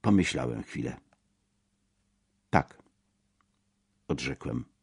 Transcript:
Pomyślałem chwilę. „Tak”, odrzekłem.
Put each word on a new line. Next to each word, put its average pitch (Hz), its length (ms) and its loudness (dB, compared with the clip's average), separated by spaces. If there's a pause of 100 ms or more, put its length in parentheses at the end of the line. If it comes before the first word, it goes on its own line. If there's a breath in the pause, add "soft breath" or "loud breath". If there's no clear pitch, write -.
Pomyślałem 76 600 2
chwilę. - 340 -8 (1500)
„Tak”, - 320 2 (1300)
odrzekłem. 123 560 -6 (180)